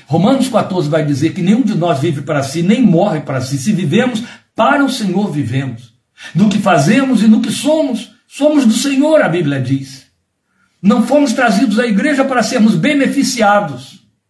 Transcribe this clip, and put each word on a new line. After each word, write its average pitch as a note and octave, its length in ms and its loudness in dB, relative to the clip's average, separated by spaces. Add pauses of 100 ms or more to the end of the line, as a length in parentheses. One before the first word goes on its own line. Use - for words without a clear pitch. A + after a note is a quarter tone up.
Romanos A3+ 440 0
quatorze F3+ 400 -2
vai D3+ 160 0
dizer D3 280 -2
que F3 80 -8
nenhum G#3 200 2
de G3+ 140 -2
nós D#3+ 240 0
vive D3+ 220 -2
para C#3+ 220 -4
si, E3 180 -6
nem A3 200 2
morre F3 400 2
para C3+ 200 -6
si. C3+ 160 -4
Se G#3 140 -2
vivemos, G#3 520 -2 (320)
para C#4 280 0
o C4+ 60 0
Senhor F#3+ 420 -4
vivemos. C3 600 -6 (420)
No G3+ 140 4
que - 80 0
fazemos G3+ 680 2
e A3+ 40 4
no A3 140 6
que - 100 -4
somos, C#4+ 600 -2 (160)
somos D4 380 0
do G#3+ 80 4
Senhor, C#4+ 480 2
a F3+ 80 0
Bíblia D3 320 -2
diz. - 460 -6 (760)
Não A3+ 260 2
fomos C#4+ 240 2
trazidos A3 480 0
à B3 80 0
igreja C4+ 380 0
para B3+ 180 -2
sermos A3 320 2
beneficiados. G#3 1300 -2 (240)